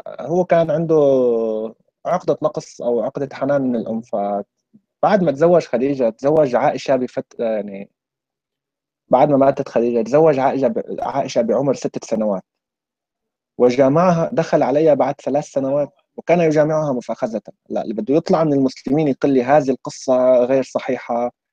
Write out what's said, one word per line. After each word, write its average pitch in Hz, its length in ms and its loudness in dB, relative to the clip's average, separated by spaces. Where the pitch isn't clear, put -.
هو 170 380 -4
كان 165 260 2
عنده 160 240 0
عقدة 160 380 -2
نقص - 380 -6
أو 120 200 -2
عقدة 135 340 -6
حنان 139 260 -2
من 127 140 -2
الأم، 113 260 -6
فبعد 104 1200 -4
ما 156 80 0
تزوج 160 340 4
خديجة، 131 440 0
تزوج 139 460 0
عائشة 131 400 0
بفت-، 127 440 -6
يعني 104 500 -6
بعد 131 200 4
ما 143 80 2
ماتت 135 320 2
خديجة، 117 320 0
تزوج 143 380 2
عائشة 135 280 0
ب-، 107 340 -6
عائشة 131 400 -2
بعمر 120 320 0
ست - 320 -8
سنوات، 107 380 -4
وجامعها، 135 760 2
دخل 156 300 0
عليها 147 300 4
بعد 135 280 0
ثلاث 143 240 -4
سنوات، 139 480 -4
وكان 175 220 0
يجامعها 156 540 2
مفاخذة. 113 480 -6
لا، 104 120 -4
اللي 107 120 -8
بده 110 220 -2
يطلع 165 280 2
من 151 100 0
المسلمين 139 540 0
يقول 143 240 0
لي 127 120 2
هذه 135 260 2
القصة 127 760 0
غير 131 180 2
صحيحة، 120 680 -6